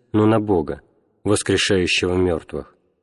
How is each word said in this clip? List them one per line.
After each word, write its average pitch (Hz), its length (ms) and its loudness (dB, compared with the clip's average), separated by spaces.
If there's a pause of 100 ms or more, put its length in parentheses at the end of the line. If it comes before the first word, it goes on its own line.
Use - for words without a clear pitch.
(120)
но 107 140 2
на 110 140 4
Бога, 80 420 -2 (400)
воскрешающего 92 920 0
мёртвых. 85 600 -4 (260)